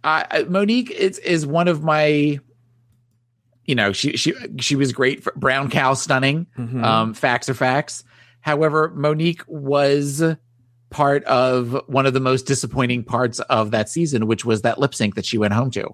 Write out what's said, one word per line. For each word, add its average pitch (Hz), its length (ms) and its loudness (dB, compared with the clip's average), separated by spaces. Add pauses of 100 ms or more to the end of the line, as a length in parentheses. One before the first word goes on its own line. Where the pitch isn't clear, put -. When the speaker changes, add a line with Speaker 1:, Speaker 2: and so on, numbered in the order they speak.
Speaker 1:
I, 156 260 0
I, 156 140 0
Monique 208 480 0
is, - 280 -2
is 165 260 0
one 165 220 0
of 156 160 0
my, 151 560 2 (1300)
you 131 100 0
know, 104 160 2
she, - 260 -2
she, 147 160 0 (260)
she 143 160 0
was 135 160 2
great 131 320 0
for - 120 -4
Brown 135 340 0
Cow 135 240 2
Stunning. 139 540 0 (100)
Speaker 2:
Mm-hmm. 120 260 -6
Speaker 1:
Um, 113 300 2
facts 127 360 0
are 131 40 -2
facts. 131 500 -2 (380)
However, 156 540 0
Monique 156 520 0
was 143 760 0 (680)
part 143 360 2
of 127 640 2
one 135 180 2
of 135 80 2
the 131 60 2
most 127 260 0
disappointing 123 580 -2
parts 120 360 -2
of 110 320 0
that 110 180 0
season, 143 380 0
which 113 180 0
was 110 160 0
that 117 180 0
lip 135 140 2
sync 104 220 -2
that 104 100 -6
she 117 120 -4
went 104 160 2
home 123 180 0
to 101 220 -6